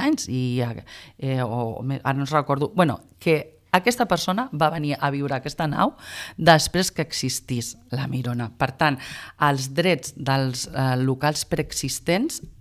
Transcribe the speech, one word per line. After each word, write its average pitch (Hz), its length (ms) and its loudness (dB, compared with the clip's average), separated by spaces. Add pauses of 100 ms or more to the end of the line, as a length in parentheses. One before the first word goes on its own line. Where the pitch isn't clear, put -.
anys 294 240 0
i, 127 320 -2
eh, - 800 -6
o 117 480 -4
me-, 135 160 -4
ara 135 160 0
no 139 80 -2
us 151 80 -2
recordo, 143 400 0
bueno, 160 240 2 (180)
que 156 380 0 (220)
aquesta 233 300 2
persona 190 480 0
va 151 160 4
venir 147 280 -2
a 143 120 0
viure 139 240 -2
a - 60 -2
aquesta 151 260 -4
nau 160 240 2 (460)
després 165 540 6
que 160 120 -4
existís - 720 -4 (160)
la 135 160 -2
Mirona. 120 420 -4
Per - 300 -2
tant, 147 180 2 (460)
els 135 320 2
drets 170 400 0
dels, 135 560 0
eh, 131 320 0
locals 135 420 0
preexistents 170 920 -2 (220)